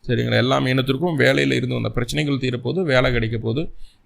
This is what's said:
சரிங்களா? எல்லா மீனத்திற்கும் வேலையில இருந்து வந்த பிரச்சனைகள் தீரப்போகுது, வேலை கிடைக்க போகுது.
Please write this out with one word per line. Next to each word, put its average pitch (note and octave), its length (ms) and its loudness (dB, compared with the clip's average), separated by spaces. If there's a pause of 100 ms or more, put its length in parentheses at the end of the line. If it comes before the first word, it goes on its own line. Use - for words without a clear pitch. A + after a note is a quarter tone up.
சரிங்களா? A#2 300 0
எல்லா C3 240 2
மீனத்திற்கும் C3+ 580 0
வேலையில C3+ 340 4
இருந்து B2+ 220 -2
வந்த A2+ 140 -2
பிரச்சனைகள் C#3 460 -2
தீரப்போகுது, B2+ 480 -2
வேலை B2+ 300 2
கிடைக்க A2+ 260 -2
போகுது. A2+ 340 -4 (340)